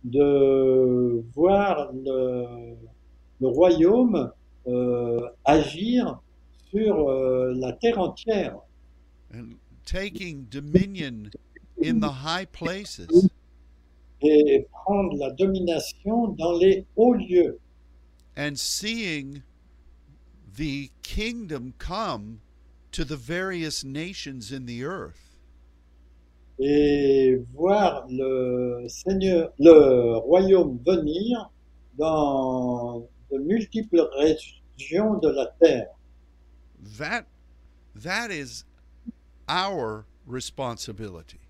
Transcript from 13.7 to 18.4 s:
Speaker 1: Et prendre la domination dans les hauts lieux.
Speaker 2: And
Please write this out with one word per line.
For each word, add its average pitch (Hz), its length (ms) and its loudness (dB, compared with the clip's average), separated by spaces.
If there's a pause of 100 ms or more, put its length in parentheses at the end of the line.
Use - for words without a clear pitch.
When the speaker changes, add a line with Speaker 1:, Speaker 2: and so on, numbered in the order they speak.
Speaker 1:
Et 147 520 4
prendre 196 440 -2
la 139 140 -6
domination 190 1000 -2
dans 165 300 -4
les 190 260 4 (120)
hauts 233 180 4
lieux. 180 440 0 (760)
Speaker 2:
And 143 220 -8